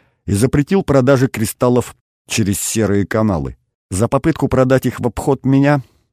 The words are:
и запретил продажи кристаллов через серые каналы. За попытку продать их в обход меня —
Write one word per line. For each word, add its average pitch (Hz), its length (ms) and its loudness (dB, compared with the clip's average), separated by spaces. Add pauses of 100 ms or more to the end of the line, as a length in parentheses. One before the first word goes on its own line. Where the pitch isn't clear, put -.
(260)
и - 60 -4
запретил 135 520 0
продажи 131 440 2
кристаллов 123 680 -2 (340)
через 101 300 -2
серые 101 460 -2
каналы. 90 520 -2 (340)
За 101 160 0
попытку 139 400 -2
продать 127 380 2
их 123 140 -4
в 117 80 -4
обход - 380 -4
меня — 139 360 2 (320)